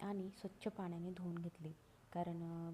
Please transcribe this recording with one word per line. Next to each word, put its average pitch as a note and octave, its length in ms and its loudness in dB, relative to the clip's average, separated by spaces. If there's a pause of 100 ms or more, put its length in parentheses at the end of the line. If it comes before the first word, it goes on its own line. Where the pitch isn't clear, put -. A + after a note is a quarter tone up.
आणि G3 280 2
स्वच्छ - 380 -2
पाण्याने F3 440 2
धुवून F3 260 0
घेतली. E3 340 -2 (420)
कारण, E3+ 300 2
अ, E3+ 300 0